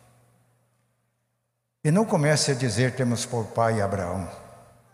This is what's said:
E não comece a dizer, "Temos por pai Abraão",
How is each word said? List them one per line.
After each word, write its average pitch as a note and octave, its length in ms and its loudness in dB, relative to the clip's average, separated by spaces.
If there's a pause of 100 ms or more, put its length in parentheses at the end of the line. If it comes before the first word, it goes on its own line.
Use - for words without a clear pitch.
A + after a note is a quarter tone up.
(1800)
E D3+ 80 2
não G3+ 120 4
comece D3+ 480 2
a C3+ 40 0
dizer, B2 400 0
"Temos A#2+ 300 0
por A2+ 220 -4
pai A2+ 320 0
Abraão", F#2+ 480 -4 (680)